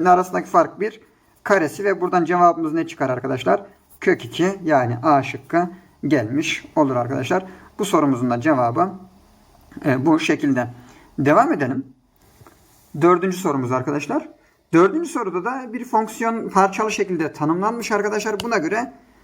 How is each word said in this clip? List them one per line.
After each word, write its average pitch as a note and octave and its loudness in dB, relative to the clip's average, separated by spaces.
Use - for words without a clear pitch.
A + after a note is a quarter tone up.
arasındaki F3+ 2
fark - 2
bir - -6
karesi F#3+ 0
ve F#3+ 0
buradan E3+ 0
cevabımız E3 2
ne E4 -2
çıkar - -4
arkadaşlar? - -2
Kök F3+ 0
iki, F#3 -2
yani B2+ 2
A C#3+ 4
şıkkı E3+ -4
gelmiş C#3 -2
olur C#3 2
arkadaşlar. C3 -2
Bu G#3 -2
sorumuzun C3+ 2
da A#2+ -2
cevabı, D3 2
e, C3 2
bu D#3+ 4
şekilde. C3+ 0
Devam F#3+ 4
edelim. D3 -4
Dördüncü F3+ 2
sorumuz C3+ -2
arkadaşlar. C#3+ -4
Dördüncü G3 2
soruda F#3 -6
da B3+ -8
bir A#3+ -8
fonksiyon A3+ -4
parçalı G3 2
şekilde F3+ -2
tanımlanmış G3 -2
arkadaşlar. G#3 -2
Buna A#3 -2
göre G3+ -4